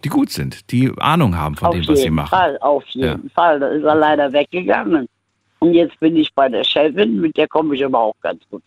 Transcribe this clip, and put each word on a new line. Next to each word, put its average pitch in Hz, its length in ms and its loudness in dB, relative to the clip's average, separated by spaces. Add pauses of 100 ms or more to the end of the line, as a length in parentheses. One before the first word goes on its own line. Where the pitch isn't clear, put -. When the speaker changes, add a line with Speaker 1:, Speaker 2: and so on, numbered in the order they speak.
Speaker 1:
die 147 60 -6
gut 277 180 0
sind, - 440 -10
die 123 260 2
Ahnung 135 400 2
haben 76 180 -4
von 156 120 -2
Speaker 2:
Auf 175 60 0
Speaker 1:
dem, - 140 -2
was 151 120 2
sie 131 40 2
Speaker 2:
jeden - 120 0
Speaker 1:
machen. 147 120 -2
Speaker 2:
Fall, 170 320 0
auf 139 280 0
jeden - 360 -4
Speaker 1:
Ja. 139 100 -16
Speaker 2:
Fall. 165 260 2
Da 139 80 0
ist 147 160 -2
er 151 100 2
leider 151 360 2
weggegangen. 175 760 -2 (540)
Und 170 120 4
jetzt 170 280 2
bin 160 160 2
ich 151 180 0
bei 135 160 2
der 110 140 -2
Chefin, 180 540 0
mit 165 200 -2
der 151 100 0
komme 156 280 -2
ich 131 60 -4
aber 131 160 0
auch 110 220 0
ganz 85 300 -8
gut 92 160 -14